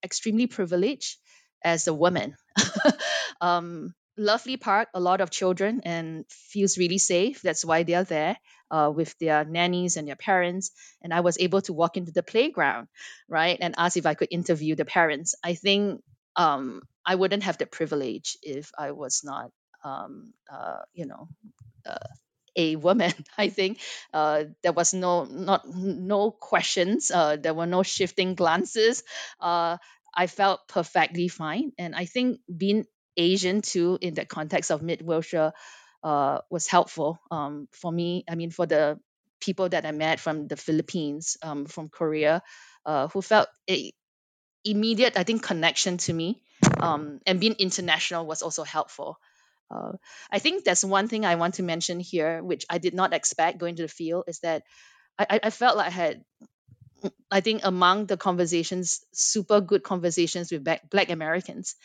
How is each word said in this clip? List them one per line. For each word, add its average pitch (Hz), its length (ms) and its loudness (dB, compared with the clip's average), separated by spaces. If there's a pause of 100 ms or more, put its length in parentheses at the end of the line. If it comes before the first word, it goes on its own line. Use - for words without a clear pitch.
extremely 220 440 0
privileged 185 720 -2 (460)
as 165 220 0
a 165 80 2
woman. 156 420 2 (200)
<laughs> - 200 0 (640)
Um, 175 540 -2 (220)
lovely 220 400 0
park, 214 380 2
a 185 60 -2
lot 180 200 4
of 160 100 0
children, 196 540 0
and 165 440 -6
feels - 480 -2
really 180 220 2
safe. 190 420 2
That's 170 240 -2
why 165 200 4
they 170 100 0
are 180 100 4
there, 165 320 -2 (340)
uh, 151 220 4
with 156 260 -2
their 151 260 2
nannies 175 520 0
and 156 120 -6
their 135 80 -8
parents. 180 560 0 (300)
And 170 120 -4
I 175 60 4
was 170 180 2
able 180 240 2
to 190 100 -6
walk 165 240 0
into 175 140 -6
the 170 140 0
playground, 180 640 0 (400)
right, 165 320 2
and 170 180 -4
ask 175 180 2
if 165 100 2
I 151 80 2
could - 180 -2
interview 160 420 0
the 147 100 0
parents. 156 600 0
I 175 100 -2
think, 202 460 0 (340)
um, 139 480 0 (240)
I 185 80 2
wouldn't 190 300 2
have 180 140 -2
the - 80 -4
privilege 151 760 -4
if 147 340 -10
I 143 140 -6
was 143 340 -6
not, 135 280 -10 (320)
um, - 480 -12 (200)
uh, 76 280 -10 (120)
you 170 140 -10
know, - 220 -16 (580)
uh, - 120 -12 (580)
a 160 200 2
woman. 175 360 2 (120)
<laughs> - 140 -10
I 208 120 2
think, 196 280 -2 (340)
uh, 151 320 2 (200)
there 175 80 4
was 170 220 0
no, 180 300 0
not, 180 440 -2
no 190 640 -2
questions. 190 800 0
Uh, 151 240 4
there 160 180 -2
were 170 120 -2
no 185 180 2
shifting 185 500 -2
glances. 208 720 2 (360)
Uh, 170 360 0 (360)
I 180 140 2
felt 196 420 2
perfectly 170 600 2
fine. 175 500 -4
And 170 160 -8
I 175 120 -4
think 254 340 0 (140)
being 196 320 2 (300)
Asian 185 460 2
too, 180 380 2
in 175 140 -4
that 151 140 -6
context 165 420 -2
of 156 120 0
Mid 165 200 -4
Wilshire, 160 500 0 (500)
uh, 143 360 0 (120)
was 175 160 -4
helpful, 165 540 2 (100)
um, 147 420 -6
for 170 200 -8
me. 175 360 -2
I 165 60 -6
mean, 165 160 -6
for 170 160 -2
the 151 320 2 (420)
people 185 280 -2
that 165 180 -2
I 156 60 -4
met 156 280 0
from 156 280 -4
the 147 80 -6
Philippines, 156 840 -2
um, 147 240 -8
from 156 220 -12
Korea, 156 540 0 (440)
uh, 151 220 0
who 190 140 -4
felt - 260 4 (220)
a 156 220 -2 (720)
immediate, 220 520 2
I 185 80 2
think, 226 180 -2
connection 170 560 0
to 175 140 -2
me. 165 300 -4 (380)
Um, 147 460 -2
and 185 140 2
being 220 180 4
international 175 680 0
was 156 160 -6
also 160 220 -6
helpful. 147 540 -6 (520)
Uh, - 220 -8 (400)
I 202 60 0
think 349 260 0
that's 180 200 2
one 196 240 2
thing 220 180 -2
I 175 100 4
want 170 180 0
to 196 80 -4
mention 170 380 -4
here, 165 420 -2
which 175 280 -4
I 175 80 -2
did 170 160 -2
not 185 180 0
expect 170 460 0
going 170 180 -6
to 170 60 -6
the 156 60 -4
field, 170 400 -6
is 170 120 -12
that 165 220 -2 (560)
I, 196 120 2
I, 214 140 4
I 220 60 0
felt 233 260 4
like 165 120 0
I - 20 -4
had, 175 340 -2 (1080)
I 196 100 2
think 220 240 0
among 185 420 4
the 185 100 0
conversations, 175 960 0
super 208 480 2
good 190 220 2
conversations 175 680 0
with 151 120 -4
Black, 160 260 -2
Black 196 200 2
Americans. 165 760 -4